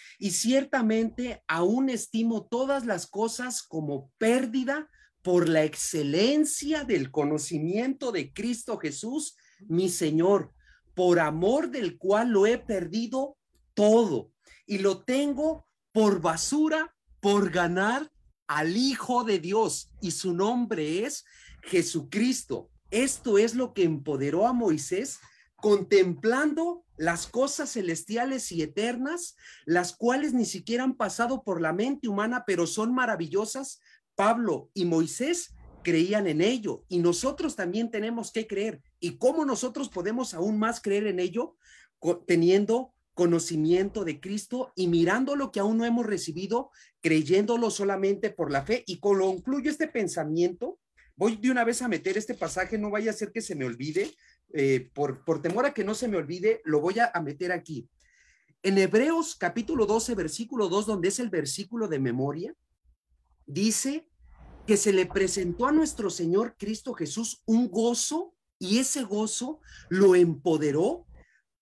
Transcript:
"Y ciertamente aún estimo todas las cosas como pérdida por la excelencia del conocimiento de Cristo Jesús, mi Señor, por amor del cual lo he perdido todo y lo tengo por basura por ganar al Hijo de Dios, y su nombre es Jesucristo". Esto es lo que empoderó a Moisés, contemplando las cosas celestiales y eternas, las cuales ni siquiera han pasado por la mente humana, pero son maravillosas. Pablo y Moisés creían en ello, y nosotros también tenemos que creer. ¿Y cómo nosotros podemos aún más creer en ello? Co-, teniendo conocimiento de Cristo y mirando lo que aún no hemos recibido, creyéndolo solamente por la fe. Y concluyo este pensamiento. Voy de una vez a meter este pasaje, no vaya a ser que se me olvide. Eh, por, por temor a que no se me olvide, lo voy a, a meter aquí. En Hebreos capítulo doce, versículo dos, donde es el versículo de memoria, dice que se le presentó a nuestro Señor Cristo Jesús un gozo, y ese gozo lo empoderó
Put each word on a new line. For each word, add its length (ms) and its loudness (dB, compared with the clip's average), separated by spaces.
"Y 120 -2
ciertamente 1160 0
aún 440 2
estimo 560 -2
todas 400 -2
las 200 -4
cosas 560 -6
como 540 -8
pérdida 720 0
por 260 4
la 160 4
excelencia 1200 0
del 260 -2
conocimiento 1000 -2
de 200 -6
Cristo 460 -6
Jesús, 580 -8
mi 220 2
Señor, 640 2
por 240 4
amor 520 0
del 280 -6
cual 320 2
lo 160 4
he 120 2
perdido 800 -4
todo 560 4
y 120 -4
lo 240 2
tengo 640 -2
por 300 4
basura 760 0
por 320 2
ganar 600 0
al 300 0
Hijo 480 0
de 160 0
Dios, 500 -2
y 120 -4
su 200 -4
nombre 720 0
es 200 -8
Jesucristo". 1080 -2
Esto 440 0
es 200 4
lo 180 -4
que 80 2
empoderó 640 0
a 60 2
Moisés, 680 -2
contemplando 1300 2
las 300 -2
cosas 460 -2
celestiales 800 -4
y 100 -2
eternas, 720 -4
las 320 0
cuales 380 0
ni 100 2
siquiera 400 -4
han 100 0
pasado 480 -2
por 180 -2
la 120 0
mente 340 -2
humana, 400 -2
pero 220 0
son 260 -2
maravillosas. 840 -4
Pablo 580 0
y 140 -2
Moisés 680 -2
creían 420 2
en 140 0
ello, 480 0
y 120 0
nosotros 540 0
también 360 -4
tenemos 420 -6
que 140 -4
creer. 340 -4
¿Y 200 -6
cómo 260 2
nosotros 460 -4
podemos 420 -4
aún 260 -2
más 220 0
creer 260 -2
en 140 -2
ello? 380 -4
Co-, 260 -2
teniendo 720 2
conocimiento 920 2
de 140 -6
Cristo 560 -8
y 140 0
mirando 480 2
lo 160 -4
que 80 -2
aún 160 2
no 80 2
hemos 220 0
recibido, 640 -4
creyéndolo 680 2
solamente 600 0
por 200 -4
la 120 0
fe. 240 -2
Y 140 -8
concluyo 720 0
este 160 -2
pensamiento. 920 -2
Voy 220 0
de 140 0
una 140 2
vez 180 0
a 60 -4
meter 280 -2
este 180 -4
pasaje, 440 -4
no 120 -4
vaya 200 -2
a 40 -4
ser 180 -8
que 100 -6
se 120 -8
me 120 -4
olvide. 480 -4
Eh, 400 2
por, 320 -4
por 160 0
temor 240 0
a 80 -2
que 100 -2
no 100 -2
se 140 -4
me 80 -2
olvide, 480 -2
lo 160 2
voy 200 0
a, 120 2
a 80 -2
meter 320 -6
aquí. 340 -8
En 160 4
Hebreos 580 4
capítulo 480 0
doce, 300 0
versículo 540 -4
dos, 180 0
donde 220 0
es 100 -2
el 100 -4
versículo 580 -4
de 120 -2
memoria, 560 -2
dice 600 -2
que 100 6
se 160 4
le 140 4
presentó 600 -2
a 60 2
nuestro 380 2
Señor 480 0
Cristo 360 -6
Jesús 520 -6
un 240 4
gozo, 640 -2
y 200 0
ese 260 -2
gozo 560 -4
lo 280 8
empoderó 880 2